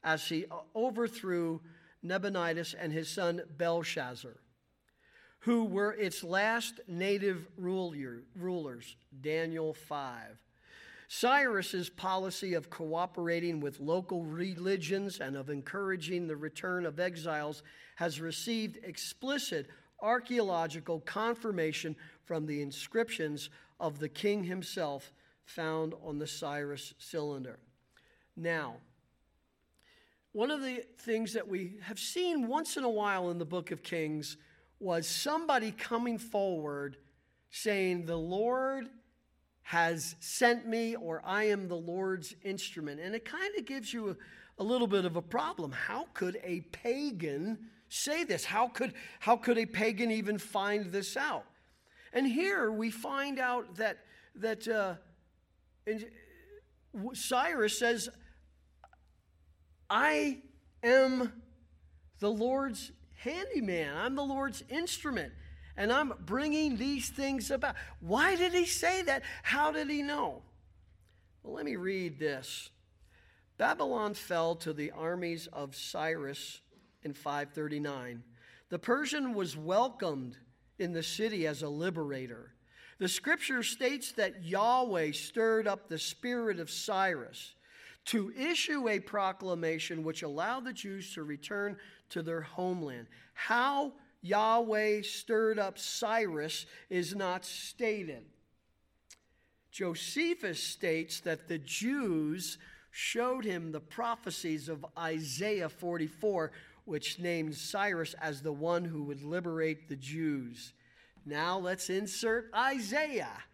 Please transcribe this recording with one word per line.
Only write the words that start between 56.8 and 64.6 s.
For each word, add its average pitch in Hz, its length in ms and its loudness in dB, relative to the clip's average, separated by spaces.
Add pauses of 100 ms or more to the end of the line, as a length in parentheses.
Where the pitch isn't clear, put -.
w-, 240 220 -6
Cyrus 254 640 2
says, 233 320 4 (1800)
"I 285 500 4 (440)
am 254 600 8 (760)
the 202 120 2
Lord's 254 600 0 (240)
handyman. 233 800 0
I'm 240 200 0
the 285 80 0
Lord's 269 460 -2